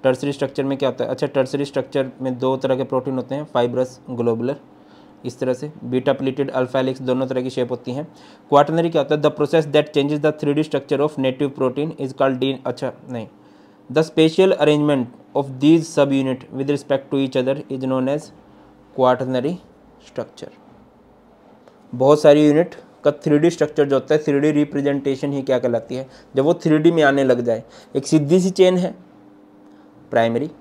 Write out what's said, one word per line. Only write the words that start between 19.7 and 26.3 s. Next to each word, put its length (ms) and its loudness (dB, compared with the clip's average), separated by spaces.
structure। 420 -14
बहुत 280 4
सारी 240 8
यूनिट 280 2
का 60 4
थ्री 280 0
डी 120 4
स्ट्रक्चर 380 0
जो 80 2
होता 180 0
है, 80 0
थ्री 180 0
डी 100 2
रिप्रेजेंटेशन 840 -2
ही 100 -4
क्या 160 0
कहलाती 360 -2
है? 140 -10